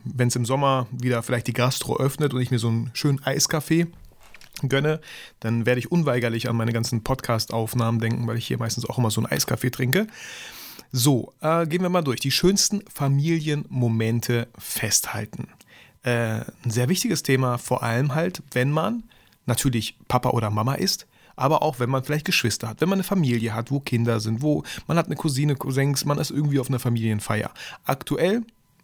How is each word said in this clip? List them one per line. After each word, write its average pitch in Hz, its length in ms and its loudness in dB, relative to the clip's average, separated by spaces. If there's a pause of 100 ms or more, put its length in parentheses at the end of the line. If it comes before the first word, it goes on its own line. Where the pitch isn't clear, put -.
wenn's 123 320 0
im 123 100 0
Sommer 135 460 2
wieder 123 300 -2
vielleicht 120 240 -2
die 120 60 -2
Gastro 123 460 0
öffnet 139 340 0
und 127 80 0
ich 127 100 0
mir 123 100 2
so 117 80 0
einen 117 260 -2
schönen 139 280 0
Eiskaffee 160 680 2 (760)
gönne, 147 340 0 (400)
dann 113 260 0
werde 123 140 4
ich - 120 -6
unweigerlich 123 560 2
an 117 80 0
meine 113 160 0
ganzen 113 300 0
Podcast-Aufnahmen 113 960 0
denken, 113 280 -2
weil 113 120 -2
ich 113 80 -8
hier 123 100 -2
meistens 117 320 -4
auch - 80 -6
immer 120 140 2
so 110 100 0
einen 117 100 -2
Eiskaffee - 400 0
trinke. 127 360 0 (840)
So, 127 500 2
äh, 165 260 2
gehen 175 160 0
wir 180 80 0
mal 180 120 2
durch. 135 180 -2
Die 135 100 -2
schönsten 196 580 2
Familienmomente 131 1700 0
festhalten. - 920 -4 (540)
Äh, 117 380 0 (240)
ein 123 60 -2
sehr 123 180 2
wichtiges 180 340 0
Thema, 127 360 2
vor - 240 -2
allem 123 320 0
halt, 175 280 -2 (100)
wenn 127 200 2
man 202 320 -2 (420)
natürlich 117 500 0 (120)
Papa 123 220 2
oder 110 200 0
Mama 110 240 0
ist, - 320 -2 (300)
aber 139 260 2
auch, 151 160 0
wenn 123 120 0
man 131 120 0
vielleicht 147 220 -2
Geschwister - 440 0
hat, 110 120 -6
wenn 160 80 2
man 196 80 4
eine 190 80 0
Familie 120 500 2
hat, 117 160 -4
wo 139 100 0
Kinder 117 380 2
sind, 110 240 -2
wo 151 220 2 (240)
man 156 80 2
hat 165 100 2
eine 160 80 -4
Cousine, 143 420 0
Cousins, 139 480 0
man 143 140 0
ist 151 120 -2
irgendwie 143 280 2
auf 123 100 -2
einer 131 120 0
Familienfeier. 110 720 0 (320)
Aktuell 175 580 0 (420)